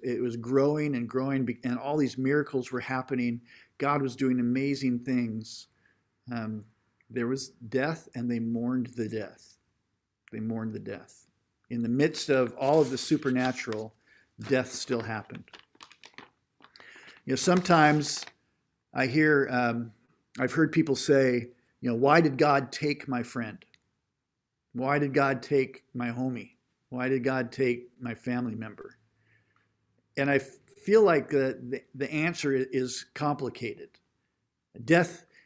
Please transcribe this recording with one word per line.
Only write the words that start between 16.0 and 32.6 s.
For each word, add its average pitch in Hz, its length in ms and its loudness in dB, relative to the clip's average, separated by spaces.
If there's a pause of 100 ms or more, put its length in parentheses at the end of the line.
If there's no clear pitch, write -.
You 131 80 -4
know, 131 40 0
sometimes 156 880 4 (720)
I 131 120 0
hear, 147 440 4
um, 120 400 -2 (480)
I've 127 140 -2
heard 156 180 4
people 151 240 2
say, 127 540 2 (320)
you 123 100 -2
know, 117 60 0
"Why 143 240 6
did 139 180 2
God 139 320 4
take 147 380 -4
my 120 160 -4
friend? 110 400 -10 (1080)
Why 135 260 0
did 139 120 -2
God 135 300 2
take - 500 0
my 120 180 -4
homie? 123 420 -6 (360)
Why 127 200 -4
did 131 160 0
God 131 260 0
take 123 400 -2 (100)
my 117 140 -8
family 123 400 -4
member?" 107 420 -14 (1200)
And 139 140 2
I 139 60 6
f-, - 220 -4 (260)
feel 214 180 6
like 165 260 4
the, 135 300 0 (100)
the, 127 140 -6 (140)
the 135 160 -6
answer 151 440 -2
i-, 131 140 0